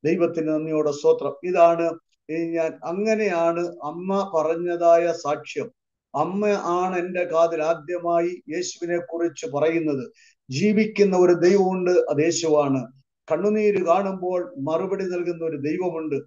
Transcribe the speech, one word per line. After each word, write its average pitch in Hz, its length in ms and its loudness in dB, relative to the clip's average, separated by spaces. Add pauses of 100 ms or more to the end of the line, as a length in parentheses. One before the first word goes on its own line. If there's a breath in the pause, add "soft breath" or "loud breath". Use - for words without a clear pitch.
ദൈവത്തിന് 165 420 0
നന്ദിയോടെ 156 440 0
സ്തോത്രം. 147 520 0
ഇതാണ് 170 540 4 (320)
ഈ 156 60 -4
ഞാൻ, 165 480 -4
അങ്ങനെയാണ് 175 840 0 (160)
അമ്മ 185 520 -4
പറഞ്ഞതായ 170 760 2 (100)
സാക്ഷ്യം. 147 480 -6 (440)
അമ്മ 180 320 -2
ആണ് 180 520 0
എന്റെ 180 240 -4
കാതിൽ 165 400 0
ആദ്യമായി 170 800 -2 (120)
യേശുവിനെ 175 420 -4
കുറിച്ച് 170 480 -6
പറയുന്നത്. 151 640 -2 (400 soft breath)
ജീവിക്കുന്ന 202 680 2
ഒരു 180 160 6
ദൈവമുണ്ട്, 185 580 2
അത് 160 300 2
യേശുവാണ്. 151 680 0 (440)
കണ്ണുനീര് 202 540 0
കാണുമ്പോൾ 180 760 0
മറുപടി 185 440 -2
നൽകുന്ന 175 420 -4
ഒരു 156 120 -4
ദൈവമുണ്ട് 160 580 -4 (120)